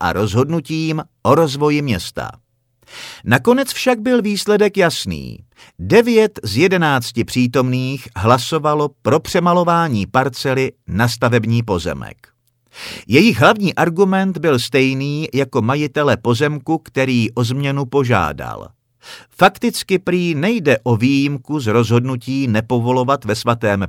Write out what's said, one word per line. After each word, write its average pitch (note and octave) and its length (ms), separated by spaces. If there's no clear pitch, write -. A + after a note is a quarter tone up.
a F2 120
rozhodnutím D#3 920
o A#2 120
rozvoji D3 480
města. G#2+ 480
Nakonec A#3 480
však B3 280
byl A#3+ 220
výsledek G3+ 540
jasný. E2 600
Devět A3 640
z G2 140
jedenácti D3 680
přítomných B2+ 920
hlasovalo C#3+ 720
pro C#3 180
přemalování E3+ 840
parcely C3 680
na A2 220
stavební A#2 540
pozemek. D#2+ 540
Jejich D3 340
hlavní G3 340
argument F#3 640
byl D3 200
stejný C3+ 760
jako C3 280
majitele C#3+ 540
pozemku, D3 640
který C3 520
o B2 140
změnu C#3 400
požádal. D#2 840
Fakticky F#3+ 680
prý F3 360
nejde D3+ 480
o A#2+ 140
výjimku C#3 640
z A#2+ 60
rozhodnutí A#2+ 800
nepovolovat B2 800
ve G#2+ 100
Svatém G#2+ 540